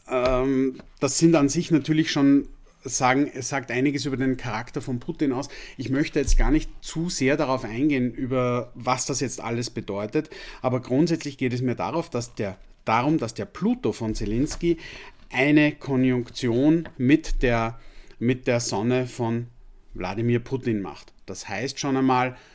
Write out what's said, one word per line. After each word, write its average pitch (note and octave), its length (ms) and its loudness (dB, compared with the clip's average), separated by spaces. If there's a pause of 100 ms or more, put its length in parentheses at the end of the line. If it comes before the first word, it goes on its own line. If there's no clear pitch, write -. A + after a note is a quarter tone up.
ähm, C3 680 2 (240)
das C3+ 160 0
sind E3 180 6
an C#3 140 6
sich E3 220 -2
natürlich D#3 400 2
schon C#3 360 4 (400)
sagen, C3 460 2
es B2 160 -8
sagt C3 220 -4
einiges C3 340 0
über C3 120 -2
den C3 200 0
Charakter A#2+ 440 -6
von B2 180 -6
Putin D3+ 340 -2
aus. C#3 160 -4 (280)
Ich A#2 120 -6
möchte D3 300 0
jetzt - 180 4
gar A#2+ 140 6
nicht D3+ 180 2 (120)
zu E3 280 -4
sehr C#3 280 2
darauf C3 260 0
eingehen, B2 500 0
über B2 600 -2
was B2+ 300 -2
das C3+ 140 -4
jetzt - 220 -6
alles A#2+ 280 -4
bedeutet, A2 600 -4 (320)
aber B2+ 200 0
grundsätzlich D3 560 0
geht B2 160 0
es B2 80 -2
mir B2 140 0
darauf, A#2+ 340 -4
dass - 260 -6
der, F#2+ 220 -6 (280)
darum, B2 320 2
dass E3 160 -4
der G2+ 120 -6
Pluto A#3+ 460 -2
von A2 240 -4
Zelensky C#3 600 0 (540)
eine D3+ 420 4
Konjunktion C3 1120 2 (100)
mit C#3 460 2
der, A#2 360 2 (400)
mit - 280 -2
der A#2+ 120 2
Sonne A#2+ 480 -2
von A#2 400 -4 (460)
Wladimir A2+ 460 0
Putin A#2+ 420 -2
macht. D#2 320 -14 (120)
Das - 240 -12
heißt A2 300 -6
schon C3+ 180 -2
einmal, B2+ 400 2 (180)